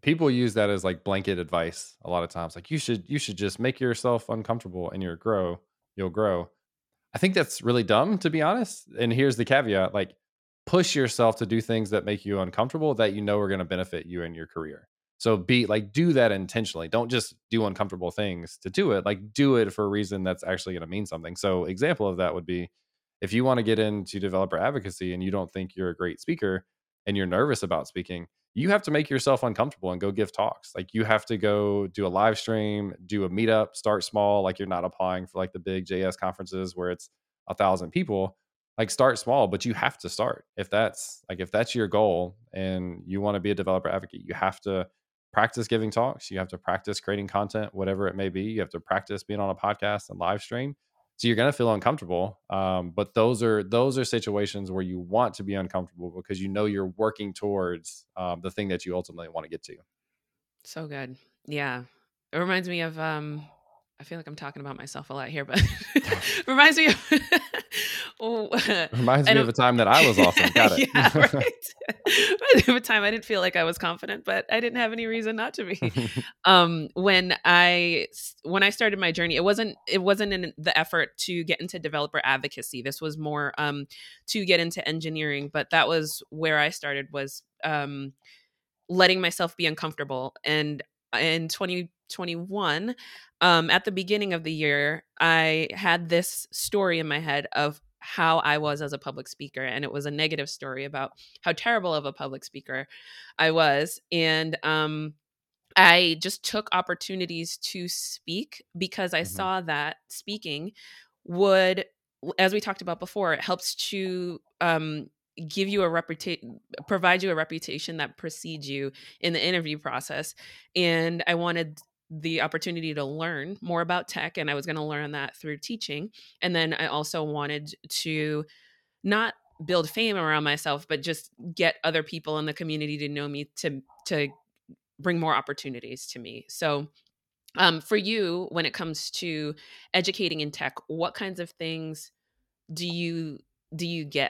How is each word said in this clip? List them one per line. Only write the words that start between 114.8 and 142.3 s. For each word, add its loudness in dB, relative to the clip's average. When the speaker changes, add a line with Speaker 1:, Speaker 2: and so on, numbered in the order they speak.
Speaker 2:
give -2
you 0
a 2
reputa-, -4
provide 4
you 2
a 0
reputation -6
that -6
precedes -10
you -6
in 0
the 0
interview 0
process. -6
And 2
I 2
wanted -2
the -4
opportunity -4
to -4
learn -6
more -2
about -2
tech, -6
and -2
I -2
was -6
gonna -4
learn -6
that -8
through -10
teaching. -10
And 0
then 0
I -2
also -4
wanted -6
to -4
not 2
build 2
fame 0
around 0
myself, -2
but -2
just -6
get 2
other 0
people -6
in -2
the -4
community -6
to -6
know -6
me, -8
to, -6
to 0
bring 0
more 0
opportunities -6
to -14
me. -14
So, -2
um, 4
for 0
you, -2
when -2
it -6
comes -8
to -6
educating 0
in -6
tech, -6
what -4
kinds -8
of -10
things -10